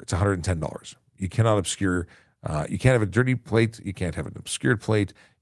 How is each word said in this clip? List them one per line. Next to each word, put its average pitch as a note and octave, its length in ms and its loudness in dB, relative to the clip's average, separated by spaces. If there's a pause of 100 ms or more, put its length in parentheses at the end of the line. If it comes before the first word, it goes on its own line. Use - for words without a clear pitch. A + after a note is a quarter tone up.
it's - 100 -6
a E2+ 40 2
hundred G2+ 160 2
and F2 100 -4
ten F2+ 160 0
dollars. - 360 -8 (220)
You F#2+ 120 -6
cannot A2+ 280 4
obscure, F2+ 500 0 (360)
uh, D2+ 260 -4
you - 80 -4
can't C3 160 4
have A#2 80 4
a G#2 60 0
dirty B2 260 2
plate. A2+ 500 0
You G2 80 -6
can't F2+ 220 -4
have E2 140 -6
an - 80 -12
obscured - 440 -2
plate. G#2+ 340 0 (280)